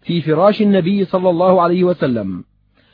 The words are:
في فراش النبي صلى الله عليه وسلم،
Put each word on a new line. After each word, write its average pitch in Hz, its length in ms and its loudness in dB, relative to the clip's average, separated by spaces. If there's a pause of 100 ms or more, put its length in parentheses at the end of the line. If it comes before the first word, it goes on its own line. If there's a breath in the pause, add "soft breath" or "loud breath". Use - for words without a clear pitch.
في 170 180 -4
فراش 170 420 2
النبي 196 420 0
صلى 185 260 -2
الله 180 320 2
عليه 175 220 0
وسلم، 113 600 -4 (500)